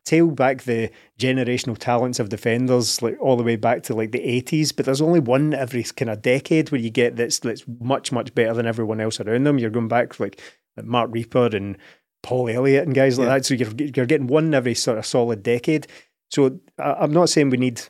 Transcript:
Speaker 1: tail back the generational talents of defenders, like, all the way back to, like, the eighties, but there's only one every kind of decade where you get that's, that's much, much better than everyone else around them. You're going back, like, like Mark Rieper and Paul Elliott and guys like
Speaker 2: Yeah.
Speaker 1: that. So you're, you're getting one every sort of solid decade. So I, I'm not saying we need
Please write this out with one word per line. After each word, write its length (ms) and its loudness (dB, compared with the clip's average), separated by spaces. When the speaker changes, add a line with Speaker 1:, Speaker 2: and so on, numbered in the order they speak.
Speaker 1:
tail 240 4
back 340 0
the 280 -2
generational 580 0
talents 440 0
of 80 -4
defenders, 760 0
like, 180 -2
all 160 2
the 60 0
way 140 2
back 280 0
to, 100 -4
like, 180 -2
the 100 -4
eighties, 500 -2
but 140 -4
there's 160 0
only 180 4
one 320 2
every 300 -2
kind 280 -6
of 120 -6
decade 480 2
where 100 -2
you 100 -4
get 260 0
that's, 240 -2
that's 240 -6
much, 320 -2
much 220 -6
better 200 2
than 120 -2
everyone 340 -4
else 200 -4
around 240 0
them. 140 2
You're 120 -2
going 180 -2
back, 320 0
like, 200 -6
like 100 -14
Mark 240 0
Rieper 440 0
and 220 -6
Paul 260 -2
Elliott 380 2
and 80 -2
guys 240 4
like 100 2
Speaker 2:
Yeah. 60 4
Speaker 1:
that. 120 0
So 80 0
you're, 180 -2
you're 120 0
getting 200 2
one 280 2
every 200 2
sort 240 -2
of 80 -8
solid 360 0
decade. 440 0
So 300 2
I, 160 -2
I'm 180 0
not 180 4
saying 200 4
we 80 2
need 320 -2